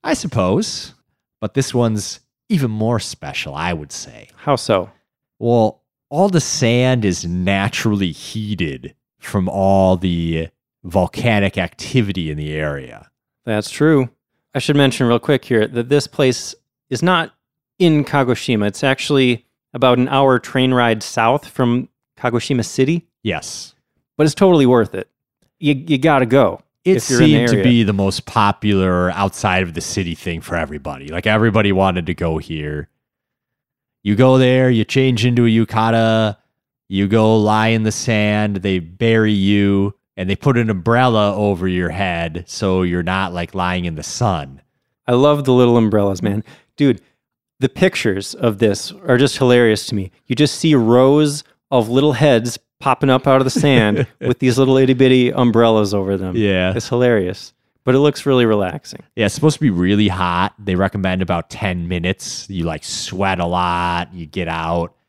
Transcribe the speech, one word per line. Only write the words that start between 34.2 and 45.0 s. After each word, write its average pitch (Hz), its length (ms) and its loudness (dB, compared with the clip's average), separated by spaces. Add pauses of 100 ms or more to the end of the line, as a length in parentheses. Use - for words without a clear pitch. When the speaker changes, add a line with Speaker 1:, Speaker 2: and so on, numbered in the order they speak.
Speaker 1:
there, 127 320 4
you 113 140 2
change 127 420 0
into 120 180 2
a 117 60 4
yukata, 113 840 0 (520)
you 98 200 -2
go 110 280 4
lie 107 320 2
in 113 140 0
the 107 100 0
sand, 104 640 -2
they 95 220 -2
bury 107 540 0
you, 101 640 2 (220)
and 92 140 -6
they 98 60 -2
put 135 200 0
an 113 140 0
umbrella 107 640 2
over 98 340 -2
your 90 220 -2
head 85 560 -6
so 92 360 -2
you're 87 200 -2
not, 90 320 -4
like, 87 200 -8
lying 90 300 -4
in 82 120 -6
the 78 60 -12
sun. 76 600 -4 (440)